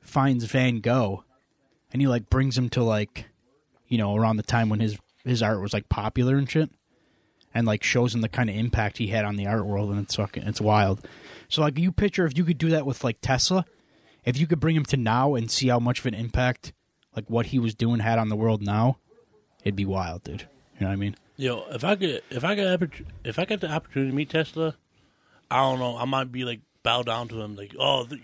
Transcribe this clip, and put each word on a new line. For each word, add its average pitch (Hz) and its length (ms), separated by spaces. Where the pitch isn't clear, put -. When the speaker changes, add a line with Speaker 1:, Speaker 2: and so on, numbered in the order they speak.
Speaker 1:
finds 135 440
Van 123 360
Gogh, 113 420
and 131 80
he, 139 80
like, 120 220
brings 131 260
him 123 140
to, 123 120
like, 107 440
you 120 100
know, 104 180
around 110 220
the 104 40
time 117 280
when 107 100
his, 104 160
his 120 200
art 107 180
was, 101 140
like, 104 160
popular 123 460
and 139 140
shit, 156 200
and, 117 140
like, 107 180
shows 120 300
him 117 80
the 110 80
kind 123 180
of 101 80
impact 113 400
he 110 120
had 107 180
on 104 100
the 101 100
art 104 200
world, 101 240
and 101 100
it's - 160
fucking, - 280
it's 104 180
wild. 104 440
So, 156 100
like, 147 180
you 175 140
picture 196 320
if 143 140
you 175 60
could 160 120
do 160 140
that 151 160
with, 131 180
like, 117 160
Tesla, 165 460
if 135 140
you 160 80
could 151 140
bring 160 160
him 156 100
to 139 100
now 123 380
and 117 160
see 131 180
how 120 100
much 120 220
of - 60
an 113 80
impact, 123 580
like, 117 140
what 113 160
he 131 140
was 113 160
doing 117 260
had 113 180
on 110 120
the 107 60
world 110 260
now, 107 340
it'd 101 140
be 98 80
wild, 92 400
dude. - 240
You - 40
know 98 60
what 95 80
I - 20
mean? 98 200
Speaker 2:
Yo, 120 340
if 120 140
I 202 120
could, 180 340
if 127 140
I 196 100
could, 185 260
oppor-, - 240
if 113 140
I 180 60
got 208 160
the 165 100
opportunity 139 400
to 135 60
meet 143 140
Tesla, 160 440
I 123 80
don't 131 200
know, 123 200
I 123 80
might 131 260
be, 127 140
like, 120 140
bow 120 200
down 117 260
to 113 120
him, 104 140
like, 101 240
"Oh, 131 280
th-, 131 180